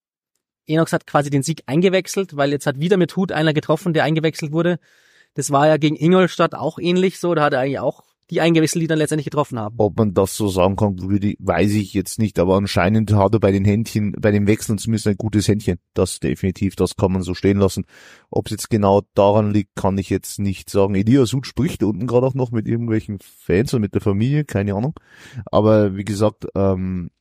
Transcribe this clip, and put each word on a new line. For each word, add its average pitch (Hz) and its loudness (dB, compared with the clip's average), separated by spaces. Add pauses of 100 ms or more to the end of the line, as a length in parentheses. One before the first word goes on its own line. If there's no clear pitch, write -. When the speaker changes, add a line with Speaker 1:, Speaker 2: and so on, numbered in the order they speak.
(680)
Speaker 1:
Enox 160 0
hat 170 -4
quasi 147 0
den 139 0
Sieg 156 -6
eingewechselt, 180 0
weil 143 0
jetzt 143 -4
hat 135 -4
wieder 180 2
mit 175 0
Huth 185 -2
einer 156 0
getroffen, 156 -2
der 147 2
eingewechselt 156 -2
wurde. 170 0 (560)
Das 143 -6
war 143 4
ja 156 4
gegen 151 0
Ingolstadt 180 2
auch 139 -6
ähnlich 180 0
so, 175 -2
da 151 2
hat 147 2
er 127 0
eigentlich 135 -2
auch - -4 (280)
die 160 0
eingewechselt, 160 2
die 160 -2
dann 156 0
letztendlich 151 -2
getroffen 143 -4
haben. 110 -8
Speaker 2:
Ob 104 0
man 107 0
das 95 0
so 107 0
sagen 95 2
kann, 98 -2
würde, 98 -2
weiß 95 0
ich 104 -2
jetzt 92 -4
nicht, 107 0
aber 92 4
anscheinend 101 2
hat 101 4
er 110 2
bei 98 4
den 98 2
Händchen, 104 0
bei 107 4
den 104 2
Wechseln 110 0
zumindest 110 -2
ein 104 2
gutes 107 0
Händchen. 101 0 (160)
Das - -2
definitiv, 92 -2
das 92 0
kann 92 0
man 95 -2
so 90 -6
stehen 98 2
lassen. 98 0 (420)
Ob's - -4
jetzt - -8
genau 101 4 (140)
daran 104 4
liegt, 104 -2
kann 98 -2
ich 95 -4
jetzt - -6
nicht 98 -6
sagen. 98 0
Elias 110 2
Huth 131 -4
spricht - -4
unten 104 -2
gerade 123 2
auch 127 -2
noch 120 -4
mit 117 -4
irgendwelchen 113 -4
Fans - -2
und 127 0
mit 101 -4
der 101 -2
Familie, 120 0
keine 101 -4
Ahnung. 123 -4 (540)
Aber 107 2
wie 101 -8
gesagt, 107 -2
ähm, 92 -2 (120)